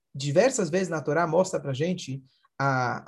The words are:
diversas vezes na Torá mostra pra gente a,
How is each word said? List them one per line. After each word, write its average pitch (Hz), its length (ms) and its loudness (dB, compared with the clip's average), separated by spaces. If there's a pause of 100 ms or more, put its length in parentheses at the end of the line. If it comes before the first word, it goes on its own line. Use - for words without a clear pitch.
(120)
diversas 175 560 2
vezes 180 200 0
na 160 120 -4
Torá 151 240 0
mostra 165 360 2
pra 143 120 -6
gente 139 480 -4 (380)
a, 131 500 0